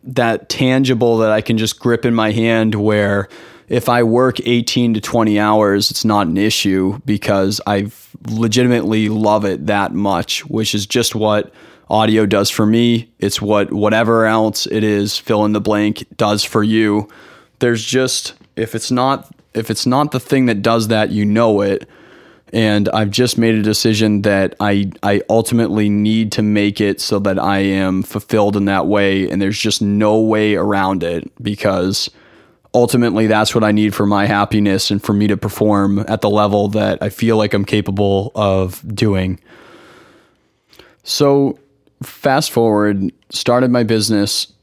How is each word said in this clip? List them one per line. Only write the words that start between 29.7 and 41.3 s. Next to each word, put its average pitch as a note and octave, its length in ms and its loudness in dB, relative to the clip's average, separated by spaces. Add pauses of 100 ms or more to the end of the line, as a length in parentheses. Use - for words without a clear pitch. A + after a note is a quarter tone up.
no G#2+ 380 2
way G#2+ 340 2
around F#2+ 480 0
it, E2+ 300 -6 (100)
because G2 680 -2 (640)
ultimately A#2 520 2
that's G#2+ 280 2
what A2 100 2
I G#2+ 80 2
need G#2+ 220 2
for G#2 100 -2
my G2+ 220 2
happiness G2+ 640 0
and G2+ 120 -2
for G#2+ 120 0
me G#2 140 2
to G2+ 100 0
perform G2+ 640 0
at A2 200 -4
the G#2+ 80 0
level G#2 400 2
that G2+ 340 -2
I G#2 60 -4
feel A2+ 300 0
like G#2 160 0
I'm G2+ 100 0
capable G2+ 680 -2
of F#2+ 480 -2 (120)
doing. F#2+ 460 -2 (1600)
So C#3 560 0 (440)